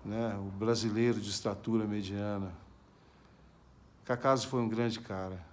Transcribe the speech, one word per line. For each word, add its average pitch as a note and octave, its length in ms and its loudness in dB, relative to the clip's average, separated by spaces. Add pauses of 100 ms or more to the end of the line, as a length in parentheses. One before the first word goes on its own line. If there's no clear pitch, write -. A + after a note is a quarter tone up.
né? A2 360 -2
O G2 180 -6
brasileiro A2+ 600 4
de G2+ 100 -6
estatura G#2+ 560 0
mediana. G2+ 640 -2 (1500)
Cacaso B2+ 440 2
foi B2 140 2
um A2+ 80 2
grande A2+ 300 0
cara. F#2 540 -6